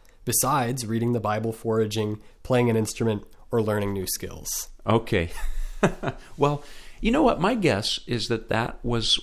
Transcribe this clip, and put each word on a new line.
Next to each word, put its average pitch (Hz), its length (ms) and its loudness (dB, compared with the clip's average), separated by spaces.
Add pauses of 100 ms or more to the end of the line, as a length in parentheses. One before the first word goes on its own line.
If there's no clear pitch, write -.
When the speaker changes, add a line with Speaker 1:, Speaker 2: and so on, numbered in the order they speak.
(260)
Speaker 1:
besides 127 580 0
reading 113 280 0
the 117 80 0
Bible, 110 320 0
foraging, 110 680 0 (220)
playing 120 260 4
an 113 80 4
instrument, 110 480 0 (260)
or 117 120 2
learning 104 320 0
new 92 120 -4
skills." - 640 -8 (180)
Speaker 2:
Okay. 104 500 2
<laughs> - 40 -6 (1000)
Well, 143 260 2 (360)
you 226 120 2
know 302 100 4
what? 240 180 4
My 202 140 2
guess 131 520 0
is 117 220 -4
that 113 200 -2
that 113 340 0
was 117 400 2